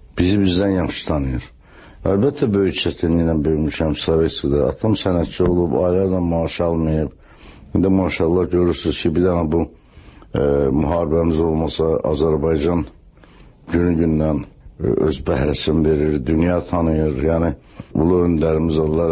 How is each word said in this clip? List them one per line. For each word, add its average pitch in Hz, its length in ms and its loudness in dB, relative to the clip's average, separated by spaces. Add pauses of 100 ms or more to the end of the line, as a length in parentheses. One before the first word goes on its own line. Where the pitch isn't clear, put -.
(180)
bizi 92 220 2
bizdən 95 380 2
yaxşı 80 300 -4
tanıyır. 67 440 -4 (540)
Əlbəttə, 120 420 0
böyük 98 300 2
çətinliklə 82 640 0
böyümüşəm 78 560 0
Sovetskidə. 73 720 0
Atam 110 260 -2
sənətçi 87 480 -2
olub, 87 320 2
aylarla 92 460 0
maaş 85 400 -2
almayıb. 80 480 0 (640)
İndi 90 140 2
maşallah 87 640 2
görürsünüz 87 520 0
ki, 85 120 0
bir 87 100 2
dənə 85 260 0
bu, 82 120 0 (640)
e, - 140 0 (260)
müharibəmiz 80 720 0
olmasa, 80 480 0 (220)
Azərbaycan 78 760 0 (880)
günü-gündən, 80 640 0 (400)
e, - 140 -2 (140)
öz 69 120 -2
bəhrəsini 76 640 0
verir, 76 400 0
dünya 82 360 0
tanıyır. 80 640 -2
Yəni, 82 280 0 (420)
ulu 87 300 2
öndərimiz, 80 560 0
Allah 80 320 0